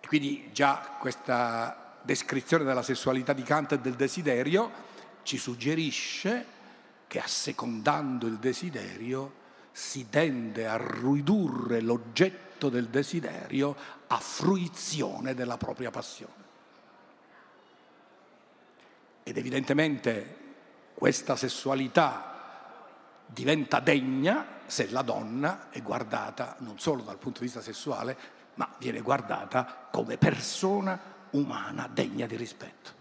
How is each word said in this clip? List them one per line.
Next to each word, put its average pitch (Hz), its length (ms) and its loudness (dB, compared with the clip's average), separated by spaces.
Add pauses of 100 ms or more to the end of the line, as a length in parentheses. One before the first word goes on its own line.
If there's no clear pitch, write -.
E - 60 -16
quindi 143 440 0
già 139 480 2
questa 120 1040 -2
descrizione 143 640 2
della 127 180 2
sessualità 131 500 0
di 131 80 0
Kant 147 300 2
e 143 80 2
del 123 160 -2
desiderio 147 760 2 (520)
ci 135 140 -4
suggerisce 160 1080 -2 (640)
che - 120 -4
assecondando 123 1080 -2
il 113 100 -2
desiderio 127 1040 -6 (280)
si - 380 -8
tende 117 580 2
a 110 100 0
ridurre 131 1040 2
l'oggetto 120 880 2
del 120 180 0
desiderio 139 880 0 (320)
a 120 100 2
fruizione 156 1160 0
della 123 240 -2
propria - 320 -4
passione. - 540 -10 (2750)
Ed - 140 -4
evidentemente 135 1160 0 (400)
questa - 420 4
sessualità 135 960 2 (960)
diventa 131 540 2
degna 135 880 4
se 107 240 0
la 127 100 0
donna 120 680 -2
è - 100 -10
guardata 113 800 -4
non 110 200 -12
solo 139 220 0
dal 107 160 -12
punto - 220 -8
di 123 60 -4
vista 120 160 -8
sessuale, 127 560 -6 (380)
ma - 220 -2
viene 113 240 -4
guardata - 880 -2
come - 260 0
persona 190 840 2 (320)
umana 131 560 -2
degna 123 380 -2
di 113 100 -6
rispetto. - 640 -12